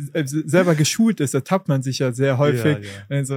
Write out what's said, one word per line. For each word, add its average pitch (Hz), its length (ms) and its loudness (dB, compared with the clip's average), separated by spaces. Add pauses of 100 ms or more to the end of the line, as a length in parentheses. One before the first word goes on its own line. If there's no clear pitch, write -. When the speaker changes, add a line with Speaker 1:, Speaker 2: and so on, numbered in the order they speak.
(140)
Speaker 1:
äh, 165 120 0
selber 156 480 2
geschult 190 460 2
ist, 143 140 -2
ertappt 190 340 -2
man 135 160 0
sich 131 160 -4
ja 127 140 0
sehr 131 240 0
häufig. 127 400 2
Speaker 2:
Ja, - 40 -8
ja. - 200 -14
Speaker 1:
Und - 80 -16
dann 139 160 -2
so, 135 120 -6